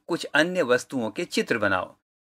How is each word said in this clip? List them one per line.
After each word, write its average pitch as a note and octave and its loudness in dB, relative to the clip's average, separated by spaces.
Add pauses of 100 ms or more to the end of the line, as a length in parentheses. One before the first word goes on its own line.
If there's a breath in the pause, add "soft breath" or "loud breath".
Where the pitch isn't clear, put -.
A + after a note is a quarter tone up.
कुछ E3 -4
अन्य F3 0
वस्तुओं B2 0
के F3 -4
चित्र D#3+ 0
बनाओ। G2 0 (400)